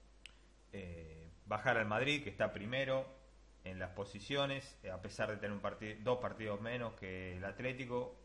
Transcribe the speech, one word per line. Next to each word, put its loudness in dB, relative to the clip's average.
eh, -10
bajar 6
al 6
Madrid, 4
que -4
está 2
primero 2
en -6
las -2
posiciones, 0
eh, -6
a -6
pesar 0
de 0
tener -2
un -2
parti-, -2
dos 2
partidos -2
menos -2
que -4
el -4
Atlético -2